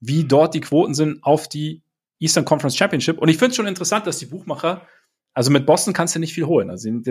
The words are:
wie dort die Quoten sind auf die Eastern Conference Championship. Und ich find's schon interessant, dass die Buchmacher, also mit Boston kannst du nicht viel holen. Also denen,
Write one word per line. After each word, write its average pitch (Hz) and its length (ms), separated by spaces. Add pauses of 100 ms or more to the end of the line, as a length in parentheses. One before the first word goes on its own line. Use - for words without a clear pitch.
wie 147 240
dort 147 300
die 156 60
Quoten 151 340
sind 151 300
auf 151 240
die 151 340 (360)
Eastern 160 260
Conference 143 320
Championship. 165 420
Und 156 100
ich 160 100
find's 247 180
schon 220 100
interessant, 202 400
dass 170 120
die 131 80
Buchmacher, 180 600 (460)
also 131 180
mit 143 160
Boston 202 260
kannst 170 220
du - 40
nicht 160 160
viel 165 120
holen. 123 240
Also 110 200
denen, 113 200